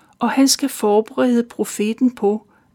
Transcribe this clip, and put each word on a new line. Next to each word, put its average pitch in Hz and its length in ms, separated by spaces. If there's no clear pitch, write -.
og 240 120
han 269 180
skal 269 200
forberede 233 760
profeten 226 720
på, 208 320